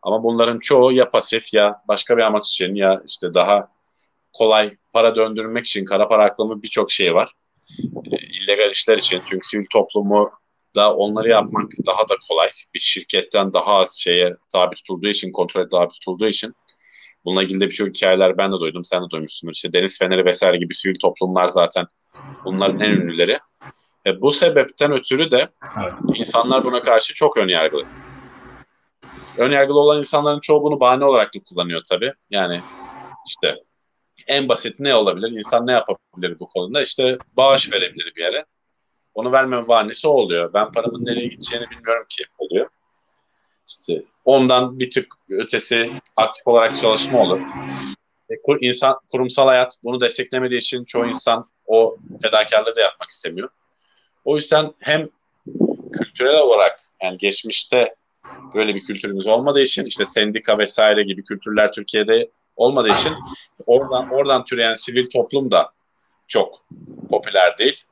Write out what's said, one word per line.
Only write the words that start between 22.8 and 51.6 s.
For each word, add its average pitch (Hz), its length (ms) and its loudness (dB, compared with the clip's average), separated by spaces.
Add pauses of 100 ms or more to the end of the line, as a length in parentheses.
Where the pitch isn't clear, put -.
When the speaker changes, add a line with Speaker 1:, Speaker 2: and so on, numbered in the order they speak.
Speaker 1:
ünlüleri. 87 500 0 (680)
Ve 95 160 -2
bu 135 100 4
sebepten 147 600 2
ötürü 139 400 -2
de 135 180 2 (320)
Speaker 2:
Evet. 92 120 -8 (220)
Speaker 1:
insanlar 117 480 0
buna 123 180 -2
karşı 113 320 2
çok 147 240 0
önyargılı. 80 480 0 (1500)
Önyargılı 139 420 4
olan 147 180 4
insanların 147 420 -2
çoğu 151 240 2
bunu 151 160 -2
bahane 131 260 4
olarak 123 300 2
da 101 40 -12 (100)
kullanıyor 87 400 -6
tabii. 104 240 -2 (160)
Yani 90 320 -2 (680)
işte - 280 -4 (720)
en 139 220 -2
basit 120 300 -4
ne 139 160 2
olabilir? 104 360 0
İnsan 117 360 -4
ne 127 40 0
yapabilir 92 680 -4
bu 90 100 -18
konuda? 95 320 -4
İşte 127 360 -2 (200)
bağış 131 340 4
verebilir 87 440 -6
bir 85 60 -10
yere. 110 240 -4 (680)
Onu 117 180 -4
vermeme 127 360 0
bahanesi 113 400 0
o 151 40 4
oluyor. 87 420 0
"Ben 107 180 0
paramın 117 340 -6
nereye 120 220 -4
gideceğini 117 420 -10
bilmiyorum 117 400 -4
ki." - 140 -12 (140)
oluyor. 82 320 -4 (960)
İşte - 360 -8 (220)
ondan 131 540 2
bir 127 120 -4
tık - 220 -4 (160)
ötesi 113 640 -4 (260)
aktif 110 300 -2
olarak 113 280 4
çalışma 113 460 0
olur. 92 180 2 (880)
E, 113 120 -10
kur-, 143 200 -2
insan, 127 380 0 (120)
kurumsal 127 360 2
hayat 127 360 2
bunu 123 180 -4
desteklemediği 127 580 -2
için 123 260 -6
çoğu 117 200 -4
insan 120 440 -2 (160)